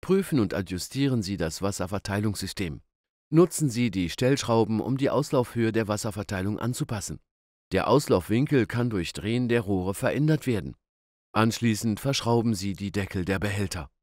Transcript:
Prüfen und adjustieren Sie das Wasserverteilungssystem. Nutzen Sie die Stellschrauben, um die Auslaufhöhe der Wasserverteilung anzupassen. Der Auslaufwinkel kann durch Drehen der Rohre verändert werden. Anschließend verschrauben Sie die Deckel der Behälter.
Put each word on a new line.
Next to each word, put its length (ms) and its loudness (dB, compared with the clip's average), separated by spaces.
Prüfen 380 2
und 120 2
adjustieren 680 -2
Sie 140 -4
das 260 -4
Wasserverteilungssystem. 1200 -4
Nutzen 400 4
Sie 220 0
die 180 0
Stellschrauben, 680 2
um 160 -2
die 140 2
Auslaufhöhe 600 2
der 160 2
Wasserverteilung 720 -4
anzupassen. 640 -6
Der 160 2
Auslaufwinkel 800 4
kann 240 -2
durch 220 -4
Drehen 360 -2
der 120 4
Rohre 340 0
verändert 540 0
werden. 260 -2
Anschließend 680 2
verschrauben 560 0
Sie 160 -4
die 180 -6
Deckel 340 -2
der 140 0
Behälter. 540 -4